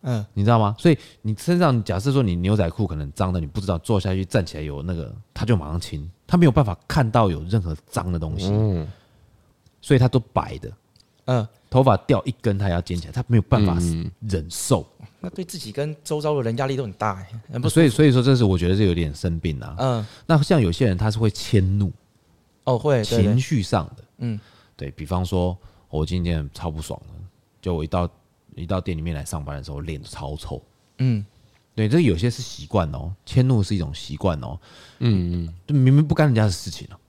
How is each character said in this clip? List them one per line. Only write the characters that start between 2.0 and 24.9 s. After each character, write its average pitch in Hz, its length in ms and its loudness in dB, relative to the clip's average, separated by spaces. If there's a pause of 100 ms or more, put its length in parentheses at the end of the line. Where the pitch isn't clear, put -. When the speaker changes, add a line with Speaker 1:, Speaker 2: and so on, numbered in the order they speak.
Speaker 2:
说 135 100 2
你 95 140 2
牛 92 200 2
仔 92 140 2
裤 101 160 -4
可 80 100 -6
能 73 180 -8
脏 92 180 -2
的， 90 80 -2
你 80 80 -6
不 - 140 -6
知 95 60 -6
道， 90 100 0
坐 101 220 0
下 92 140 -2
去 95 120 -2
站 95 200 -2
起 - 120 -12
来 76 60 -8
有 71 180 -8
那 90 120 -4
个， 73 200 -8 (200)
他 - 120 -4
就 113 100 2
马 76 140 -4
上 82 100 -4
清， 78 300 -10 (160)
他 - 120 2
没 170 80 6
有 139 60 8
办 139 120 4
法 101 140 -2 (100)
看 127 220 2
到 107 200 4
有 76 140 -4
任 95 180 0
何 85 140 -4 (120)
脏 90 240 -4
的 85 80 -2
东 78 180 -4
西。 90 120 -2
Speaker 3:
嗯。 101 380 0 (920)
Speaker 2:
所 - 140 2
以 127 40 6
他 127 80 6
都 127 120 2
白 - 380 -4
的。 - 140 -12 (540)
Speaker 1:
嗯。 120 220 0 (220)
Speaker 2:
头 127 140 4
发 117 140 6
掉 - 260 0
一 131 180 -6
根， 104 160 0
他 98 100 -2
也 90 60 0
要 87 60 0
捡 87 180 -4
起 80 100 -8
来， 76 40 -14
他 123 160 -4
没 120 100 4
有 104 60 6
办 107 220 2
法 90 140 2
Speaker 3:
嗯。 82 300 -2 (180)
Speaker 2:
忍 90 220 -2
受。 - 360 -2 (340)
Speaker 1:
那 180 120 -10
对 185 120 -10
自 170 140 -14
己 113 140 -14
跟 147 320 -6
周 151 180 -6
遭 151 140 0
的 135 80 -2
人 113 140 -2
压 135 100 -2
力 135 100 -2
都 135 60 -4
很 104 100 -8
大， 104 220 -2
欸， 95 120 -16 (260)
很 123 80 -6
不 - 60 0
舒 - 60 0
服。 - 20 2
Speaker 2:
所 165 80 8
以， 147 60 8
所 147 160 4
以 143 60 8
说 123 100 4
这 131 140 4
是 120 80 4
我 95 140 4
觉 87 120 2
得 95 60 4
是 104 100 4
有 90 80 4
点 82 200 -2
生 82 260 -4
病 78 200 -4
啊。 71 200 -12
Speaker 1:
嗯。 120 260 -2 (200)
Speaker 2:
那 156 160 6
像 156 200 4
有 87 100 4
些 123 140 2
人 92 120 2
他 107 120 0
是 107 80 -2
会 113 120 2
迁 98 500 0
怒。 98 120 0 (760)
Speaker 1:
哦， 127 120 2
会， 135 260 2
对， 117 140 0
对。 104 60 6
Speaker 2:
情 107 160 4
绪 131 220 0
上 90 240 0 (120)
的。 - 60 -20 (160)
Speaker 1:
嗯。 113 200 -4 (380)
Speaker 2:
对， 69 140 -10